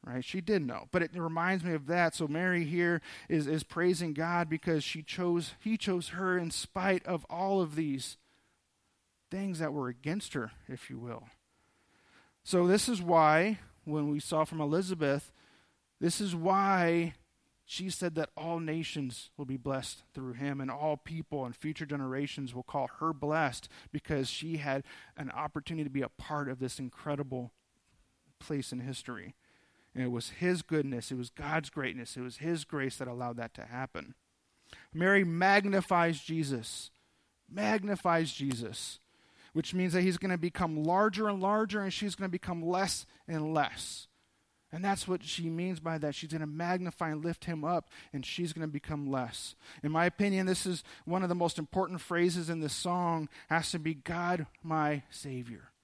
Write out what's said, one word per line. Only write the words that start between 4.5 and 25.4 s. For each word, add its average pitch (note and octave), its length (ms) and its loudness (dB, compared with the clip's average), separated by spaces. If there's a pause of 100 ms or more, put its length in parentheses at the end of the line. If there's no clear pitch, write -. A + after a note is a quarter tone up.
because D#3+ 340 0
she - 180 -6
chose, F3 560 0
he A3 200 -2
chose F3+ 300 0
her F#3 280 0
in E3+ 140 0
spite F#3 560 0
of E3+ 240 -2
all F#3+ 320 2
of D#3 120 -2
these D3 440 -2 (1120)
things F#3+ 300 -2
that D#3 120 0
were C#3 160 -2
against D3+ 460 -4
her, A2+ 180 -2 (160)
if C3 220 -12
you C3 80 -10
will. A#2 260 -10 (1160)
So F3+ 240 4
this G3 200 6
is A#3 140 0
why, E3+ 600 6 (240)
when D3 260 0
we D3 100 0
saw D#3 240 2
from D#3+ 160 -6
Elizabeth, D#3 720 0 (720)
this E3+ 180 2
is F#3+ 160 -2
why F3 760 4 (500)
she - 240 -6
said F3 280 -2
that D#3+ 200 -2
all E3 240 -2
nations D#3 800 -4
will C#3+ 80 -6
be C3 100 -4
blessed C3 460 -4 (100)
through C3 220 -8
him, C#3 260 -4
and C3+ 100 -4
all D3 280 0
people D3+ 480 -6
and A#2+ 100 -8
future D3+ 300 -6
generations C#3 680 -4
will B2+ 80 -8
call C3 280 -2 (100)
her D#3+ 140 0
blessed, D3 560 0 (200)
because C#3+ 380 -2
she D#3+ 300 -6
had C#3 260 -2 (320)
an C3+ 140 -8
opportunity D3+ 540 -4